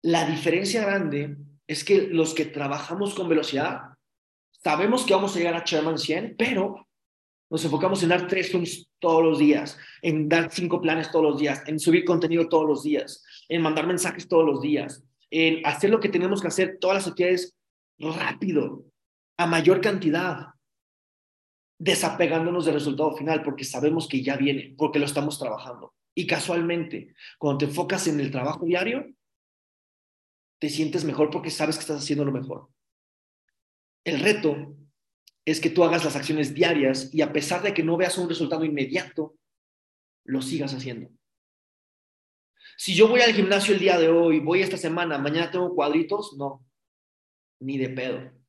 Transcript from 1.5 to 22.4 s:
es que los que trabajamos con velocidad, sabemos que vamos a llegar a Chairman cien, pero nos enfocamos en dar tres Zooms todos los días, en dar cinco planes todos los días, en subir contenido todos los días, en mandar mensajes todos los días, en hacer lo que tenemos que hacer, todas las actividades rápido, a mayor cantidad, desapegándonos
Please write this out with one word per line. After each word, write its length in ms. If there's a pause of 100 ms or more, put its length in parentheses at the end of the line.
es 160
que 240
los 260
que 120
trabajamos 680
con 160
velocidad, 520 (720)
sabemos 540
que 80
vamos 220
a 20
llegar 180
a 80
Chairman 340
cien, 400
pero 500 (640)
nos 160
enfocamos 380
en 60
dar 180
tres 240
Zooms 380 (100)
todos 240
los 160
días, 380 (240)
en 280
dar 220
cinco 280
planes 320
todos 140
los 140
días, 260
en 140
subir 260
contenido 420
todos 200
los 160
días, 420 (240)
en 120
mandar 260
mensajes 400
todos 180
los 160
días, 420 (280)
en 340
hacer 240
lo 100
que 100
tenemos 320
que 60
hacer, 320
todas 160
las 120
actividades 500 (400)
rápido, 880 (520)
a 100
mayor 340
cantidad, 680 (1300)
desapegándonos 840